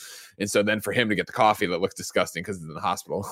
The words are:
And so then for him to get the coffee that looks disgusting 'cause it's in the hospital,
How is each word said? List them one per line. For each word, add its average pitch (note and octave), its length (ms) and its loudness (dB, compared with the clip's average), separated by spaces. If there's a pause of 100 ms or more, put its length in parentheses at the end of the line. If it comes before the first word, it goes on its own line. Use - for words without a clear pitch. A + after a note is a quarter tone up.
(380)
And G#2 140 -4
so G#2+ 100 6
then G#2 200 2
for G2+ 100 -4
him A#2+ 160 2
to G#2 80 2
get F2 120 0
the - 60 -16
coffee G#2+ 340 4
that F2 120 0
looks F#2+ 160 0
disgusting F2+ 480 -2
'cause G2 140 -6
it's D#2+ 80 -12
in D#2 80 -12
the D#2 80 -8
hospital, F#2+ 500 -4